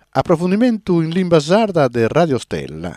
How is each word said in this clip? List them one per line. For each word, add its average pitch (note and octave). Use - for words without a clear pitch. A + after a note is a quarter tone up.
Approfondimento F#3
in D#3+
lingua E3+
sarda E3+
de A#2
Radio D3
Stella, D#2+